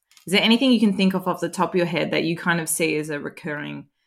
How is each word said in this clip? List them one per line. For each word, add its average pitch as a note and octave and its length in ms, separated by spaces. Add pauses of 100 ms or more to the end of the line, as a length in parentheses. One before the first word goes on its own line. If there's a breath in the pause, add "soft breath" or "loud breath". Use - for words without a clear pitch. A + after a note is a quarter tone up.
(280 soft breath)
Is E3+ 60
there F#3+ 100
anything A#3 280
you A3+ 80
can G3+ 160
think F#3+ 200
of F#3 120
off F3 140
the E3 80
top E3+ 220
of F#3+ 40
your F3 120
head D#3 240
that - 120
you E3 140
kind E3+ 220
of D#3 100
see D#3+ 280
as D3+ 120
a D3 100
recurring D3 680 (200)